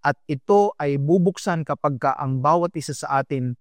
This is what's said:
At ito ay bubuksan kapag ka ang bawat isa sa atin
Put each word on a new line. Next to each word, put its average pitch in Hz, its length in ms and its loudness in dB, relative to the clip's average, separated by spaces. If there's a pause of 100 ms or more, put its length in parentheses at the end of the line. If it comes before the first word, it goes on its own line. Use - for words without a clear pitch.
At 143 80 0 (160)
ito 202 480 2
ay 143 240 0
bubuksan 175 640 0
kapag 143 320 -2
ka 135 160 0
ang 135 240 -4
bawat 170 400 2
isa 147 160 -8
sa - 320 -2
atin 127 340 -4